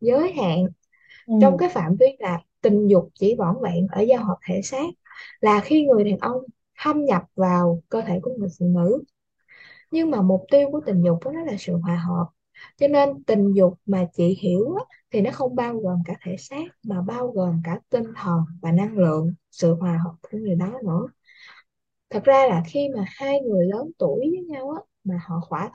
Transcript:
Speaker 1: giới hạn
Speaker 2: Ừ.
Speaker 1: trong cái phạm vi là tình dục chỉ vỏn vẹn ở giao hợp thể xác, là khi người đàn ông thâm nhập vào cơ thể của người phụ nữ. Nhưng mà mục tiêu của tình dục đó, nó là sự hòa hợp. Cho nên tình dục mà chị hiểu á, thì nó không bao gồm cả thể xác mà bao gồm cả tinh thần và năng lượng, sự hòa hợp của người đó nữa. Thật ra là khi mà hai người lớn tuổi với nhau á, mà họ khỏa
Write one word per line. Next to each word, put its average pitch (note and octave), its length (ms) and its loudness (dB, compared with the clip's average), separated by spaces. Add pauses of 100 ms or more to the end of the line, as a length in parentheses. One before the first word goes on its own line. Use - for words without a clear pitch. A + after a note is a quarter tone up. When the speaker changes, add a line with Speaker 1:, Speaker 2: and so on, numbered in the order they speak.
Speaker 1:
giới C#4 320 2
hạn F#3 340 0 (600)
Speaker 2:
Ừ. A3+ 140 -2
Speaker 1:
trong C#4 180 8
cái F4+ 100 2
phạm E3+ 320 -2
vi B4 60 8 (120)
là F3+ 220 -4 (220)
tình G#3 260 4
dục F3+ 260 4
chỉ G#3 240 0
vỏn E3+ 240 0
vẹn F3 300 -2
ở F#3+ 80 -2
giao A#3 240 2
hợp F#3 120 -4 (100)
thể F#3 160 -4
xác, C4+ 240 -6 (540)
là G#3 200 4
khi D4+ 240 2
người A3+ 200 6
đàn G3+ 140 0
ông B3+ 240 -4 (400)
thâm D4 220 0
nhập G3 180 2 (140)
vào F3 520 2
cơ A3+ 120 -4
thể F3+ 220 -4
của - 160 -6
người G3 100 -4 (100)
phụ F3 80 0
nữ. F3+ 360 2 (880)
Nhưng D#4+ 200 0
mà A3+ 120 0
mục F#3 280 2
tiêu C#4 220 4
của D4+ 140 -4
tình F#3 160 2
dục E3+ 220 2
đó, C4 60 -8
nó E4 140 -8
là A#3+ 140 -6
sự F3 180 -6
hòa E3+ 200 -2
hợp. F3 300 -4 (520)
Cho C#4+ 100 2
nên C#4+ 360 0
tình G3+ 280 2
dục F#3 340 4
mà F#3 260 0
chị F#3 280 0
hiểu G#3 340 0
á, A4 100 -4 (280)
thì A3 80 0
nó A3+ 100 0
không B3+ 260 -4
bao A#3+ 220 -2
gồm F3+ 260 -2
cả F3 180 -8
thể F3+ 160 -8
xác D4 260 -12 (220)
mà F#3 160 -4
bao A#3+ 260 -6
gồm F3+ 360 -2
cả E3+ 160 -8 (100)
tinh A3+ 260 -2
thần E3+ 240 -2 (220)
và E3 100 -4
năng G#3 260 0
lượng, E3 360 2 (160)
sự E3+ 240 0
hòa E3+ 300 -2
hợp E3+ 180 -8
của - 160 -12
người G#3 160 -4
đó G3 300 -4
nữa. F#3 220 -2 (1040)
Thật G#3 140 -6
ra C4+ 220 6
là F3 200 2
khi C#4+ 300 -2
mà G3+ 100 -4
hai C#4 340 -4
người G3 260 2
lớn A#3 320 -4
tuổi A3+ 320 -2
với F4+ 180 -4
nhau C#4 220 -10
á, E4 100 -10 (240)
mà F#3 100 -4 (120)
họ E3+ 220 -6
khỏa F3+ 260 -6